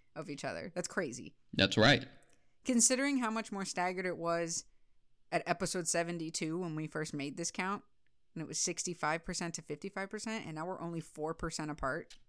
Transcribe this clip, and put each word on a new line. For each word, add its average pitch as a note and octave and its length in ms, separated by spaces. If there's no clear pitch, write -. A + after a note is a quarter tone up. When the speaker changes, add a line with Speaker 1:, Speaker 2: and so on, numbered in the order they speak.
Speaker 1:
of D#3 160
each C#3+ 140
other. A#2 300
That's F3+ 140
crazy. - 460
Speaker 2:
That's G2 240
right. B2 260
Speaker 1:
Considering C4 540
how A#3 120
much A3 220
more G3 120
staggered F#3 420
it F3 100
was E3+ 480
at E3+ 140
episode F3 420
seventy-two E3 680
when E3+ 180
we D#3 100
first D#3 260
made C#3+ 240
this E3+ 140
count, G3 320
and E3 80
it - 60
was D3+ 100
sixty-five E3+ 680
percent E3+ 300
to - 80
fifty-five F#3+ 460
percent, A3 380
and D#3+ 80
now D#3 120
we're F#3 140
only E3+ 200
four D#3 340
percent D#3+ 360
apart. D3 440